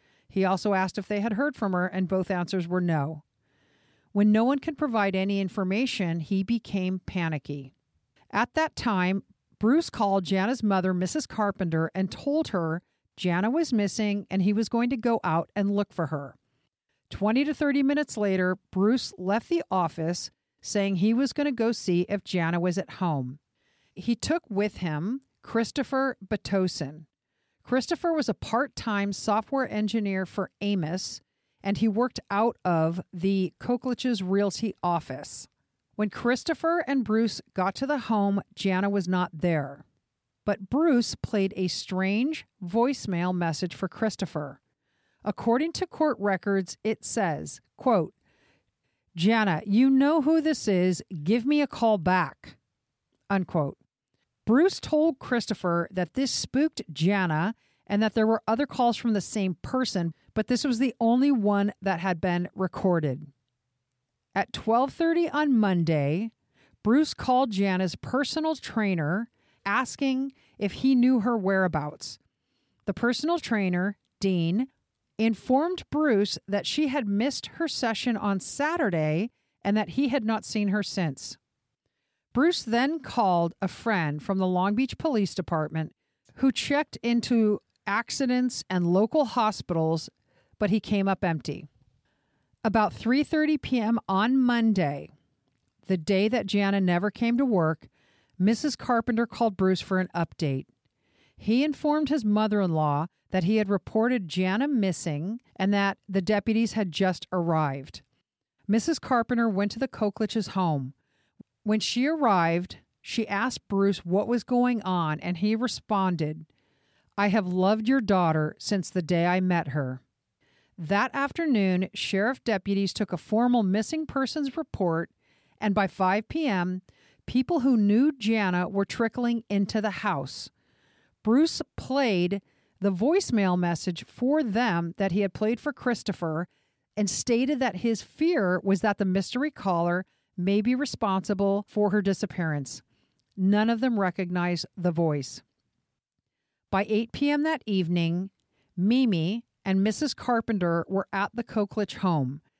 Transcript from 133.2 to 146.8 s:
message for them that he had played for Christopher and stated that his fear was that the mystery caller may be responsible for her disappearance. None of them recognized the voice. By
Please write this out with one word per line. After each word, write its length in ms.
message 480
for 380
them 540
that 160
he 80
had 120
played 280
for 100
Christopher 800
and 120
stated 520
that 160
his 240
fear 600
was 200
that 160
the 80
mystery 460
caller 540
may 260
be 120
responsible 960
for 220
her 100
disappearance. 800
None 320
of 100
them 200
recognized 640
the 160
voice. 520
By 180